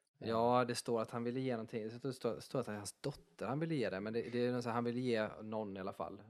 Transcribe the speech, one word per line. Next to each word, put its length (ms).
Ja, 500
det 80
står 260
att 100
han 120
ville 160
ge 120
någonting. 320
Det 80
står, 200
står, 280
står 200
att 60
det 60
är 60
hans 240
dotter 440
han 140
ville 160
ge 140
det, 100
men 140
det, 160
det 100
är 120
någon 120
så 60
här, 40
han 100
ville 160
ge 280
någon 360
i 20
alla 140
fall, 360